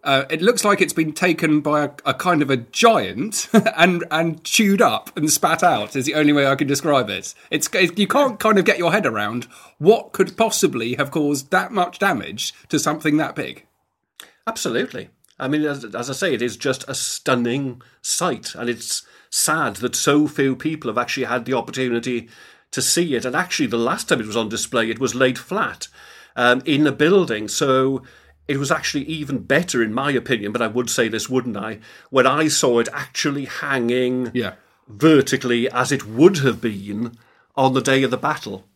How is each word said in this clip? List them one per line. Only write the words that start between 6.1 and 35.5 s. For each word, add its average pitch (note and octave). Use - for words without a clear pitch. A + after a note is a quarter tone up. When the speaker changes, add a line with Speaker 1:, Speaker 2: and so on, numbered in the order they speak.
Speaker 1:
only D3+
way C#3
I C3+
can C3+
describe C#3
it. -
It's, D#3+
it, F#3
you G3+
can't C4+
kind G#3
of E3+
get E3
your E3+
head G3
around A2
what G3
could -
possibly C#3
have C#3
caused C#3+
that F#3
much F3+
damage G3
to D3+
something D3+
that D3+
big. -
Speaker 2:
Absolutely. D3+
I B2+
mean, D3+
as, C3
as A#2
I C#3
say, E3+
it A#2
is A#2+
just -
a C3
stunning B2+
sight, -
and A#2+
it's -
sad D#3
that A#2+
so D3
few C3+
people D3+
have A2
actually A#2+
had A#2+
the C3
opportunity A#2
to -
see E3
it. A2+
And B2+
actually, D#3
the A2+
last A#2+
time C#3
it G#2+
was G#2+
on A2
display, A2
it A2
was A#2+
laid B2+
flat, -
um, B2
in D3+
a C3+
building. D3+
So C3+
it C#3
was C#3
actually D3+
even C#3+
better, C#3
in G#2+
my C#3
opinion, A2+
but A#2
I A2+
would A#2+
say A#2
this, G#2+
wouldn't B2+
I, G#2+
when C3
I D3
saw C3
it A#2
actually C#3
hanging B2+
Speaker 1:
Yeah. A2
Speaker 2:
vertically B2+